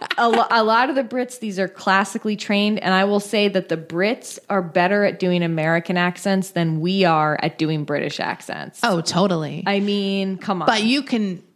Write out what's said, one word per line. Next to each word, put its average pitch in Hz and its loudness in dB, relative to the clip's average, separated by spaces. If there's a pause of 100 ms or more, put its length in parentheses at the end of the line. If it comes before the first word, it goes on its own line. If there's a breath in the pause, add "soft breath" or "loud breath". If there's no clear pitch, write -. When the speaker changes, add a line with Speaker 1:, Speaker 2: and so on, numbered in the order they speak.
Speaker 1:
<laughs> - -6
Speaker 2:
a, 233 4
lo-, 226 4
a 226 4
lot 226 4
of 311 -2
the 269 0
Brits, 247 -6
these 202 -6
are 190 0
classically 214 0
trained, 208 0
and 185 2
I 190 4
will 202 2
say 208 2
that 190 -2
the 165 0
Brits 175 -4 (100)
are 196 0
better 185 2
at - 0
doing 180 2
American 165 0
accents 180 0
than 160 0
we 185 2
are 156 4
at 156 -4
doing 156 -2
British 143 -4
accents. - -8
Speaker 1:
Oh, 190 0
totally. 165 -2
Speaker 2:
I 202 0
mean, 196 -2
come 190 -4
on. - 0
Speaker 1:
But 220 2
you 254 2
can, 208 -2 (140)